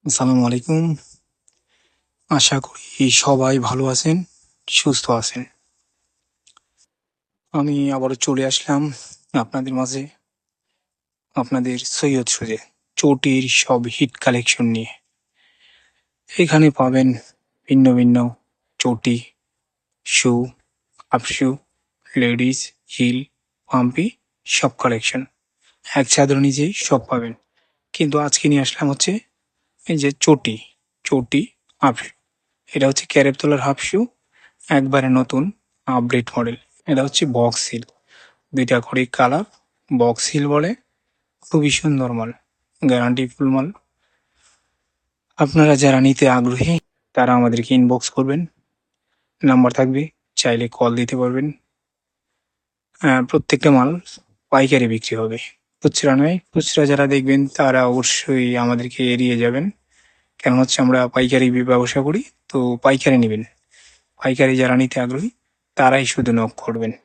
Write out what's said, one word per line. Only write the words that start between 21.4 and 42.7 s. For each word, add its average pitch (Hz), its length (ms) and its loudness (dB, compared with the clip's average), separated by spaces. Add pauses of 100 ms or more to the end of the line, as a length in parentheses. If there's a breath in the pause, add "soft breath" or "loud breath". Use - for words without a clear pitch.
লেডিস, 123 480 0 (300)
হিল, 123 280 -2 (520)
পাম্পি, 127 360 0 (420)
সব - 320 -2
কালেকশন। 120 420 -4 (640)
এক 139 220 -2
চাদর 139 300 2
নিচেই 143 360 0
সব - 340 -2
পাবেন। 117 260 -6 (600)
কিন্তু 151 260 -2
আজকে 147 280 -2
নিয়ে 143 180 2
আসলাম - 240 -4
হচ্ছে 139 240 -4 (760)
এই 165 100 -2
যে 143 120 0 (120)
চটি, 131 340 2 (500)
চটি, 135 360 -2 (400)
হাফ 131 160 0
শু। - 140 -16 (600)
এটা 135 160 0
হচ্ছে 135 220 -2
ক্যারেপ 139 280 2
তলার 147 240 0
হাফ 139 180 -2
শু, - 200 -2 (640 soft breath)
একবারে 135 460 0
নতুন 127 340 0 (440)
আপডেট 123 420 -2
মডেল। 117 280 -6 (300)
এটা 135 160 0
হচ্ছে 139 220 -2
বক্স 120 420 0
হিল, 113 160 -10 (720 soft breath)
দুইটা 127 260 0
করে 127 260 -4
কালার, 135 400 0 (460)
বক্স 120 380 0
হিল 143 180 -2
বলে, 151 240 0 (720)
খুবই 147 280 0
সুন্দর 135 420 -2
মাল, 113 160 -6 (520)